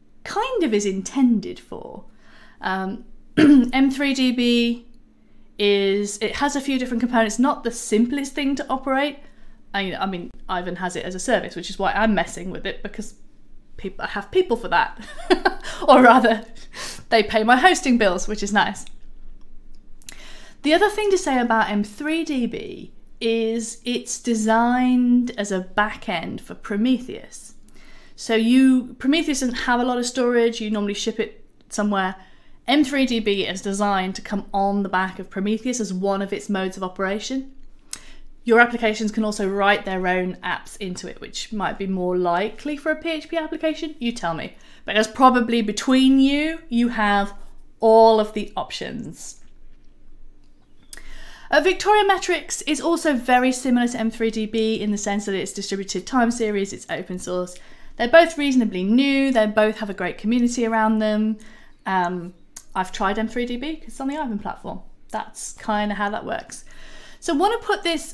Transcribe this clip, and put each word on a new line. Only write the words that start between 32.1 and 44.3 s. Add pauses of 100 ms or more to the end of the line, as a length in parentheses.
M
three
D
B
is
designed
to
come
on
the
back
of
Prometheus
as
one
of
its
modes
of
operation. (920)
Your
applications
can
also
write
their
own
apps
into
it,
which
might
be
more
likely
for
a
P
H
P
application,
you
tell